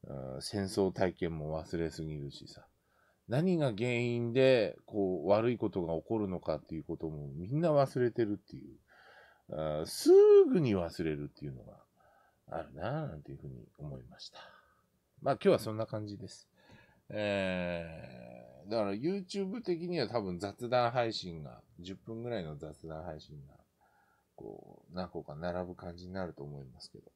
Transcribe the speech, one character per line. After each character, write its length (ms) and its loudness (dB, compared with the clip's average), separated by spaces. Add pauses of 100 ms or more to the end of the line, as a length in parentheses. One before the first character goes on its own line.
う 340 -8
ん、 40 -10
戦 220 -4
争 260 2
体 220 0
験 260 -4
も 240 -6
忘 140 -8
れ 140 -2
す 140 -10
ぎ 120 -6
る 140 -8
し 180 -18
さ、 180 -20 (600)
何 320 2
が 180 2
原 140 0
因 420 0
で 540 6
こ 400 0
う 20 0
悪 220 6
い 80 0
こ 100 0
と 160 -2
が 100 -2
起 80 -4
こ 160 -2
る 100 0
の 120 -4
か 140 -2
っ 100 -6
て 100 -10
い 40 -4
う 60 -8
こ 120 -6
と 140 -6
も 240 -10
み 140 -8
ん 120 -2
な 120 2
忘 260 2
れ 120 4
て 140 2
る 180 -2
っ 60 -20
て 80 -16
い 80 -16
う、 1200 -8
あ、 40 -2
す 240 2 (380)
ぐ 120 4
に 160 4
忘 260 -2
れ 80 2
る 140 -2
っ 140 -12
て 60 -12
い 40 -6
う 40 -8
の 100 -14
が 140 -18 (760)
あ 120 -6
る 100 -14
な 120 -10
ぁ 240 -4
な 80 -10
ん 60 -14
て 100 -14
い 20 -10
う 40 -14
ふ 60 -18
う 40 -10
に 180 -14 (120)
思 200 -10
い 60 -16
ま 140 -20
し 120 -16
た。 80 -20 (840)
ま 120 0
あ 20 4
今 80 -10
日 60 6
は 100 6
そ 140 -4
ん 40 -4
な 80 -2
感 220 -6
じ 100 -8
で 120 -12
す。 200 -20 (640)
え 1600 -4
ー、 40 -8
だ 80 2
か 60 4
ら 100 0
YouTube 680 -2
的 260 -2
に 100 0
は 100 2
多 120 0
分 180 -4
雑 320 -6
談 200 8
配 220 4
信 300 -6
が、 180 -14 (200)
十 160 -8
分 260 -10
ぐ 80 -6
ら 100 -2
い 40 -4
の 120 -8
雑 300 -12
談 160 -8
配 180 -10
信 260 -18
が、 80 -20 (840)
こ 540 -16
う、 40 -20
何 160 -6
個 140 -10
か 100 -12
並 320 -4
ぶ 80 -10
感 220 -12
じ 100 -16
に 60 -12
な 120 -4
る 80 -8
と 120 -12
思 180 -12
い 40 -14
ま 140 -20
す 100 -18
け 80 -20
ど。 180 -20